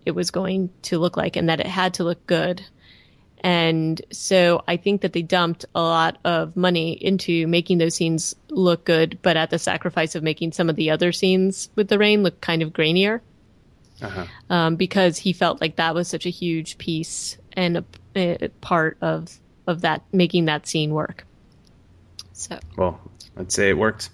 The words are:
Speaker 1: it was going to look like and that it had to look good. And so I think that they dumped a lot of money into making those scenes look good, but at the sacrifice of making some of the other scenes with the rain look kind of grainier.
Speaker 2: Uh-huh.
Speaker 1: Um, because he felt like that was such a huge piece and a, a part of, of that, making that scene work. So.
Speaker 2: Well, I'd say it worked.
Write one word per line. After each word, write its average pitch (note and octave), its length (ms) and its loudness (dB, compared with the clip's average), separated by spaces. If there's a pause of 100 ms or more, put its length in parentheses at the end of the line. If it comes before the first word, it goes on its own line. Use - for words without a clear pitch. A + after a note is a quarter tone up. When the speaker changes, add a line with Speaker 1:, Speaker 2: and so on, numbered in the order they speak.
Speaker 1:
it E3+ 60 0
was F3 220 -4
going F#3 380 -2 (120)
to - 160 -2
look F3 180 0
like - 200 -4
and E3 120 2
that D#3+ 120 0
it - 60 -2
had F#3 280 -2
to F3+ 100 -4
look E3+ 220 -4
good. F3 380 0 (760)
And E3 600 2 (100)
so F3 560 2
I F3 120 0
think G3+ 240 0
that F3+ 100 -2
they E3+ 80 -2
dumped E3+ 540 0
a E3+ 80 0
lot E3 420 2
of E3 320 -2
money F3 360 2
into F3 540 0
making E3+ 300 2
those E3 180 2
scenes E3 400 -2 (140)
look F3+ 380 2
good, E3 340 2
but E3+ 160 2
at D#3+ 140 0
the E3+ 80 0
sacrifice E3 560 -2
of D#3 80 -6
making D#3+ 300 -2
some E3 180 0
of D3+ 60 -2
the D#3 120 0
other E3+ 240 2
scenes F#3+ 640 2
with G#3 140 0
the G#3 100 2
rain G#3 240 4
look F3+ 180 0
kind E3 220 0
of D#3 100 -4
grainier. F#3 480 2 (800)
Speaker 2:
Uh-huh. F#2 240 -8 (240)
Speaker 1:
Um, E3 280 2
because F3+ 420 2
he F3+ 160 -2
felt - 260 0
like D#3+ 160 -4
that E3 180 0
was F3 140 -2
such - 160 -8
a F3 60 -2
huge E3 480 -6
piece - 580 -6 (160)
and F3 260 0
a, E3+ 60 -6 (320)
a F3 320 -2 (140)
part D#3+ 400 0
of, D#3+ 360 -4 (280)
of F3 160 -2
that, D#3 280 -2
making F3 360 2
that D3+ 200 -2
scene D3+ 260 -2
work. - 340 -6 (1040)
So. - 260 -12 (200)
Speaker 2:
Well, F2+ 200 0 (380)
I'd F#2 160 -8
say G2 160 2
it F#2 80 4
worked. G#2+ 380 -2